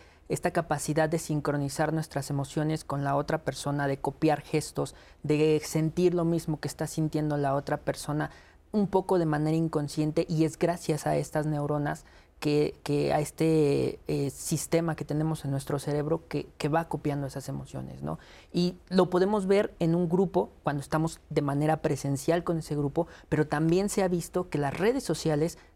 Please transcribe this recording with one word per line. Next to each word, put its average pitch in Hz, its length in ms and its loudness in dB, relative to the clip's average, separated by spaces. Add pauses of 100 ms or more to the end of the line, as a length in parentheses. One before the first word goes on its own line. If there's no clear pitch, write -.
(280)
esta 175 240 -2
capacidad 156 560 0
de 165 100 0
sincronizar 147 760 -2
nuestras 156 360 -4
emociones 151 540 -2
con 139 200 -4
la 139 120 0
otra 147 240 0
persona, 143 480 -4
de 139 100 0
copiar 143 440 0
gestos, - 540 -4 (280)
de 151 400 4
sentir 165 500 2
lo 170 120 2
mismo 165 340 0
que - 80 -6
está - 180 -6
sintiendo 151 520 -2
la 139 180 0
otra 143 220 -2
persona, - 520 -4 (420)
un 208 160 2
poco 190 300 2
de 175 80 4
manera 156 300 2
inconsciente, 156 720 0
y 160 180 2
es 156 120 -2
gracias 165 480 0
a 151 100 2
estas 151 300 -2
neuronas 147 600 -2 (340)
que, 147 440 2
que 143 300 2
a 151 60 2
este, 147 880 2
eh, 143 240 0
sistema 165 640 -2
que 147 100 -6
tenemos 151 400 -2
en 139 60 -2
nuestro 139 260 -2
cerebro 147 500 -2
que, 143 200 -6 (100)
que 147 120 -2
va 165 200 0
copiando 143 380 -4
esas 131 200 -10
emociones, 135 540 -10
¿no? 151 160 -6 (340)
Y 180 240 0 (140)
lo 180 220 4
podemos 190 340 2
ver 196 340 2
en 165 140 2
un 175 160 2
grupo 185 400 2 (140)
cuando 143 180 -2
estamos 160 480 -2
de 151 140 0
manera 147 340 2
presencial 151 640 0
con 170 140 -2
ese 156 180 -4
grupo, 147 320 0 (220)
pero 156 180 2
también 165 420 2
se 202 120 0
ha 185 60 4
visto 180 420 -2
que - 80 -4
las 143 180 0
redes 240 280 2
sociales 156 560 -2 (160)